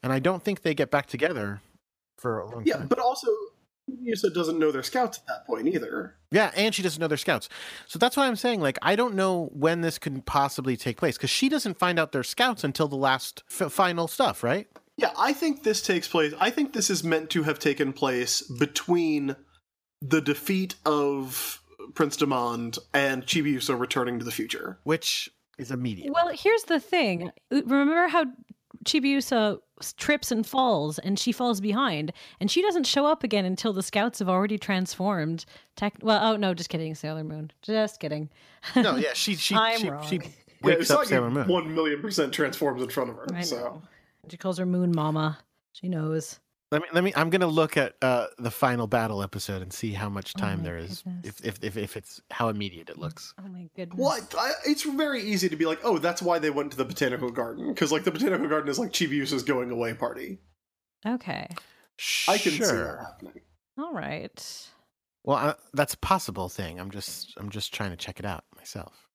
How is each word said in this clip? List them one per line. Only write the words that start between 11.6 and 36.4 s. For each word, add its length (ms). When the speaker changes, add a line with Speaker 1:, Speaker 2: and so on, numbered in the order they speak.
Speaker 1:
find 200
out 140
they're 100
scouts 420
until 240
the 80
last 540
f-, 200
final 380
stuff, 340
right? 260
Speaker 2:
Yeah, 220
I 140
think 320
this 180
takes 240
place, 320
I 120
think 220
this 160
is 140
meant 280
to 120
have 160
taken 340
place 500
between 920
the 200
defeat 560
of 720
Prince 220
Demond 600
and 320
Chibiusa 520
returning 420
to 40
the 60
future. 540
Speaker 1:
Which 440
is 140
immediate. 420
Speaker 3:
Well, 180
here's 300
the 160
thing. 540
Remember 560
how 200
Chibiusa 720
s-, 140
trips 360
and 160
falls, 540
and 180
she 140
falls 280
behind, 520
and 100
she 140
doesn't 240
show 200
up 180
again 200
until 280
the 100
scouts 380
have 80
already 300
transformed. 840
Tec-, 280
well, 320
oh, 20
no, 180